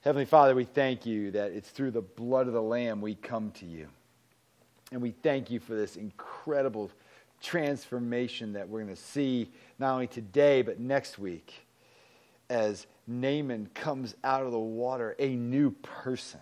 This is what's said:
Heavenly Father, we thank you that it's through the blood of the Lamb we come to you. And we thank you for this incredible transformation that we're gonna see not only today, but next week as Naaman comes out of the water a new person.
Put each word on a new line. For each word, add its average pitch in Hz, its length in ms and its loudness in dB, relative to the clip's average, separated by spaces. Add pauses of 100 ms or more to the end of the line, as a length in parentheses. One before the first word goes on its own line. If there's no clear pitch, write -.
Heavenly 143 240 2
Father, 143 280 10
we 127 120 4
thank 131 400 0
you 107 260 -2
that 101 200 -2
it's 98 180 -10
through 135 220 -4
the 110 100 -2
blood 123 460 0
of 120 60 -4
the 117 80 0
Lamb 113 400 -2
we 107 140 -4
come 107 360 -6
to - 140 -16
you. 82 220 -12 (1040)
And 127 100 -6
we 120 100 -4 (120)
thank 139 260 2
you 120 100 -4
for - 140 -10
this 107 220 -4
incredible 110 960 -4 (500)
transformation 123 1120 -2
that 98 160 -8
we're 110 120 -6
gonna 101 140 -8
see 131 540 -2 (300)
not 135 140 0
only 127 140 -2
today, 131 540 6
but 107 180 -2
next 135 380 -2
week 92 480 -10 (840)
as 107 360 0 (220)
Naaman 127 680 -2
comes 131 500 -6
out 135 220 2
of 123 60 -4
the 117 80 0
water 117 580 -4
a 135 180 0
new 127 360 4
person. - 720 -10